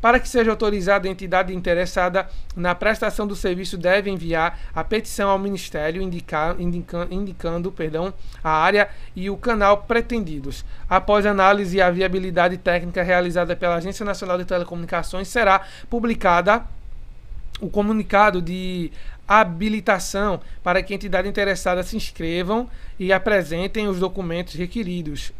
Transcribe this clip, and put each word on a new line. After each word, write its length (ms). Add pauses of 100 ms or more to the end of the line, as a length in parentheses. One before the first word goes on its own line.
Para 200
que 80
seja 220
autorizada 580
a 20
entidade 440
interessada 720 (260)
na 220
prestação 500
do 80
serviço, 440
deve 320
enviar 500 (140)
a 100
petição 460
ao 80
Ministério 640
indica-, 560
indica-, 520
indicando, 640
perdão, 400 (320)
a 60
área 400 (260)
e 140
o 80
canal 400
pretendidos. 840 (240)
Após 380
análise, 540
a 100
viabilidade 680
técnica 440
realizada 540
pela 200
Agência 280
Nacional 340
de 60
Telecomunicações, 840
será 340 (260)
publicada 720 (960)
o 100
comunicado 720
de 520 (360)
habilitação 1120 (200)
para 220
que 100
a 40
entidade 320
interessada 560
se 120
inscrevam 720 (300)
e 140
apresentem 760
os 140
documentos 540
requeridos. 840